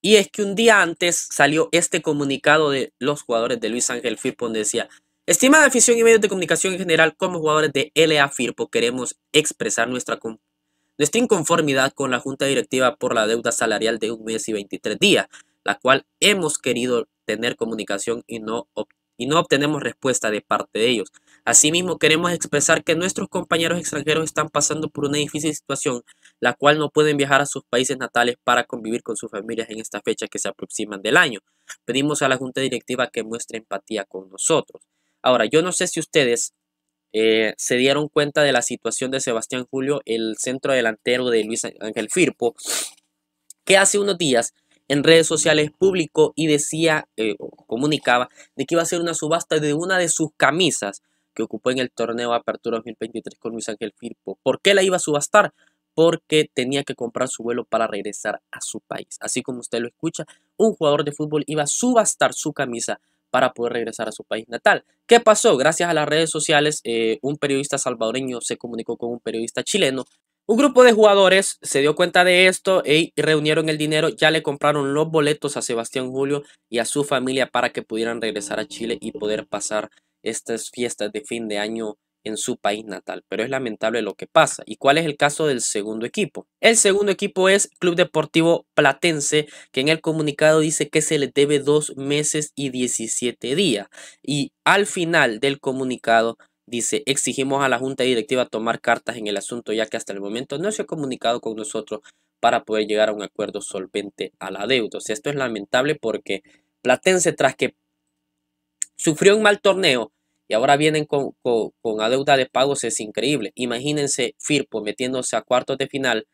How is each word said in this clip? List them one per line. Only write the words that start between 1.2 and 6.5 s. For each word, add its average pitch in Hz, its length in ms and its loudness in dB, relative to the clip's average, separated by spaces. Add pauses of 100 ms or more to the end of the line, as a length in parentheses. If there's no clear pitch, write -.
salió 151 420 2
este 170 300 0
comunicado 147 680 2
de 135 280 -2
los 143 240 -2
jugadores 117 380 -2
de 110 80 -4
Luis 117 220 -2
Ángel 120 260 -4
Firpo, 123 300 -6
donde 113 140 -4
decía: 107 280 -4 (380)
"Estimada 277 400 6
afición 240 320 4
y 226 60 2
medios 226 160 8
de 208 80 0
comunicación 185 460 -2